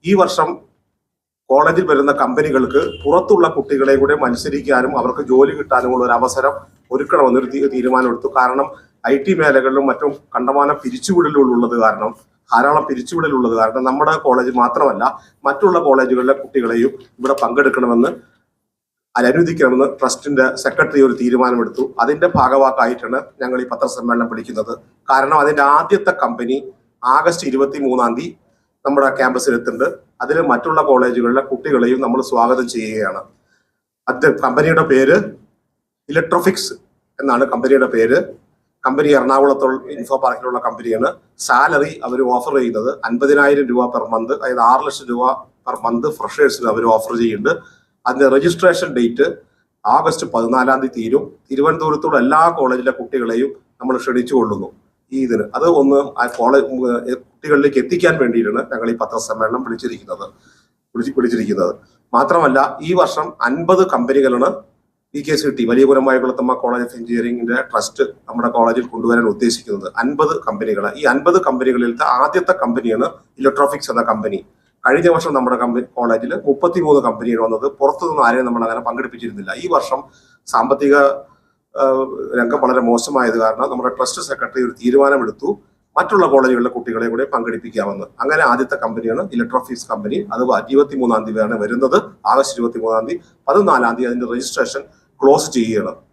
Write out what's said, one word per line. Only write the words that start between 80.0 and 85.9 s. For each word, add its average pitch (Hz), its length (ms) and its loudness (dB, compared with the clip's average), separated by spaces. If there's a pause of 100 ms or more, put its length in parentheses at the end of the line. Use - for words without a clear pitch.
സാമ്പത്തിക, 139 500 2 (800)
ഏഹ്, 135 300 0 (340)
രംഗം 117 220 0
വളരെ 127 180 2
മോശമായത് 117 600 0
കാരണം 113 300 0
നമ്മുടെ 123 260 -4
ട്രസ്റ്റ് 131 260 -4
സെക്രട്ടറി 127 400 -6
ഒരു 120 100 -2
തീരുമാനമെടുത്തു, 123 880 0 (380)